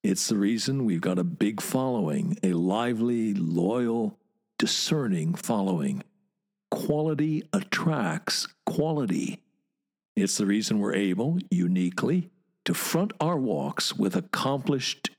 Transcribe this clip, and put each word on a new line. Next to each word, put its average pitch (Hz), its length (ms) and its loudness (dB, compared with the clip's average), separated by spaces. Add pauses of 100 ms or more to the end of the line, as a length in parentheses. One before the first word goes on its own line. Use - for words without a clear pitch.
It's - 260 0
the 113 80 2
reason 117 480 0
we've 90 160 2
got 110 180 0
a 90 60 2
big 202 360 -2
following, 110 800 0
a 92 100 2
lively, 113 800 2
loyal, 104 840 0 (400)
discerning 107 760 0
following. 95 680 0 (680)
Quality 151 840 0
attracts 165 960 -2 (180)
quality. 147 760 -2 (760)
It's 98 220 0
the 104 100 0
reason 104 320 2
we're 101 160 0
able, 101 440 0 (120)
uniquely, 165 800 0 (360)
to - 80 0
front - 440 0
our 156 200 0
walks 110 560 -2
with - 200 0
accomplished, 139 920 -2 (100)